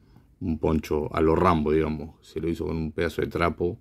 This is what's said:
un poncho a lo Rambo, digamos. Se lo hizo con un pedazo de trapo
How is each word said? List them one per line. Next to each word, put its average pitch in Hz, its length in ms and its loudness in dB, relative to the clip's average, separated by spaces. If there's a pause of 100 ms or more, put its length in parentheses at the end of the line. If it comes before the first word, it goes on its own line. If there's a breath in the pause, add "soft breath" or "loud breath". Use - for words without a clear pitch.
(420)
un 80 180 -2
poncho 78 560 0
a 80 60 2
lo 80 140 6
Rambo, 80 360 4
digamos. 78 500 0
Se - 180 -12
lo 82 100 -4
hizo 82 160 -4
con 82 120 -4
un 80 140 -4
pedazo 85 300 -4
de 71 60 -2
trapo 85 540 -2